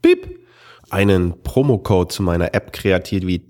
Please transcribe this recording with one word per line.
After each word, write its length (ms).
bip, 380
einen 520
Promocode 680
zu 140
meiner 300
App 180
Kreativität. 760